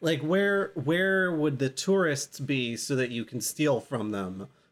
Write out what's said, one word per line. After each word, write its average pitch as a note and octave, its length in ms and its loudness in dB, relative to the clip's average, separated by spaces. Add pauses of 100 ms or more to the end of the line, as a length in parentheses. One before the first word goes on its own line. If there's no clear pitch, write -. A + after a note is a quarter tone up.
Like, D#3+ 200 0
where, G3 520 2
where F3+ 580 2
would D3+ 280 0
the C3+ 100 0
tourists F3+ 680 0
be C3 380 -2
so C#3 180 -2
that B2+ 160 0
you A#2 140 -4
can A#2+ 160 -8
steal C#3+ 380 0
from A2 300 -4
them? G2 380 -6 (240)